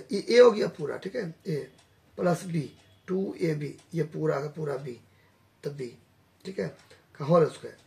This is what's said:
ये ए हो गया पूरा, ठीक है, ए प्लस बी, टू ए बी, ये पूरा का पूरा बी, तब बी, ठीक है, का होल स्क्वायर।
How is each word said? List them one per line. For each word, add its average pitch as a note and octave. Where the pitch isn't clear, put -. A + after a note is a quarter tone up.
ये F#3+
ए A#3
हो A#3+
गया G#3
पूरा, C3+
ठीक G3
है, F3+
ए D3+
प्लस F3
बी, E3
टू F#3+
ए D#3+
बी, D3
ये D#3+
पूरा D#3
का D3
पूरा D3
बी, B2+
तब D3
बी, B2+
ठीक F#3+
है, -
का D3
होल D#3+
स्क्वायर। -